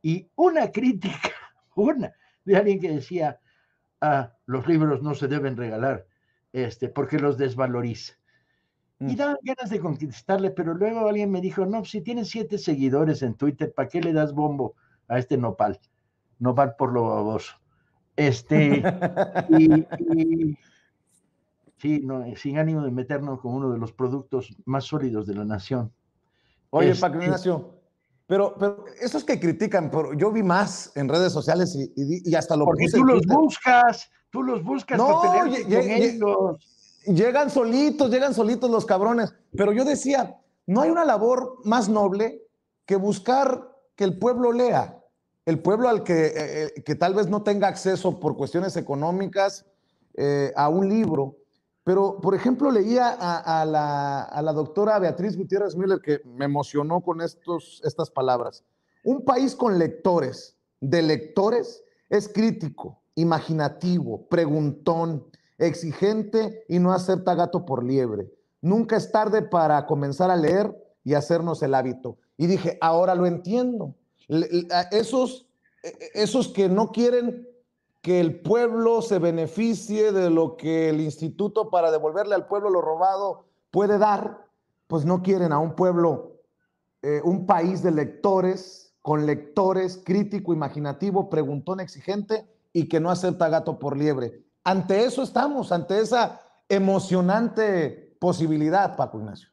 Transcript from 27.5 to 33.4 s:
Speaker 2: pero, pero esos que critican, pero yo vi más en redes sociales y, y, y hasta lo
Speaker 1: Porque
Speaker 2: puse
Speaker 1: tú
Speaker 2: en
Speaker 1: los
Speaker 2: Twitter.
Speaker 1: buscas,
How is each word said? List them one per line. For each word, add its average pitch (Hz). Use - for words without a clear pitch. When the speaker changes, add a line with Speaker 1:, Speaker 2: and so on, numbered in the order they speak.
Speaker 2:
pero, 196
pero 202
esos 247
que 240
critican, 175
pero 147
yo 190
vi 220
más 190
en 139
redes 170
sociales 170
y, 139
y, 165
y 160
hasta 156
lo 147
Speaker 1:
Porque 160
Speaker 2:
puse 170
Speaker 1:
tú 254
Speaker 2:
en 262
Speaker 1:
los 233
Speaker 2:
Twitter. 190
Speaker 1:
buscas, 247